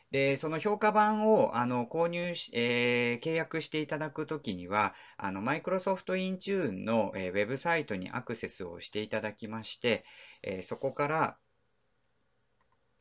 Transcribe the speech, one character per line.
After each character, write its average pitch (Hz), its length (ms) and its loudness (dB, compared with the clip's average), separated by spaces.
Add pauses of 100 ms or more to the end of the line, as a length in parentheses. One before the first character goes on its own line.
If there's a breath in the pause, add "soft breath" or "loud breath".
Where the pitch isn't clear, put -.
(100)
で、 139 260 4
そ 156 120 -4
の 160 100 -2
評 208 180 0
価 214 140 4
版 214 420 6
を、 175 240 6
あ 120 80 2
の、 123 220 0
購 165 220 0
入 175 260 -2
し、 - 180 -10
え 120 720 2
ー、 - 20 -8
契 160 80 0
約 160 280 -2
し 147 80 -6
て 156 120 -2
い 151 60 -2
た 156 120 -4
だ 151 120 -4
く 151 160 -4
と 151 140 -6
き 104 160 -4
に 87 100 -8
は、 101 260 2 (240 loud breath)
あ 98 140 -4
の、 95 100 -4
Microsoft 180 600 -2 (140)
Intune 185 680 -2
の、 107 320 2
え 92 160 -4
ー、 - 0 -
ウ 90 40 -4
ェ 101 120 2
ブ 135 120 -4
サ 151 200 0
イ 147 80 -4
ト 107 80 -4
に 90 160 -6
ア 120 120 -6
ク - 120 -6
セ - 140 -6
ス - 160 -12
を 85 160 -10
し - 100 -14
て 107 120 -4
い 107 60 -6
た 110 120 -4
だ 107 120 -4
き 107 140 -12
ま 110 160 -8
し - 140 -10
て、 113 280 0 (380 loud breath)
え 92 180 -4
ー、 - 40 -8
そ - 120 -6
こ 135 140 -4
か 143 160 0
ら、 151 300 0 (1600)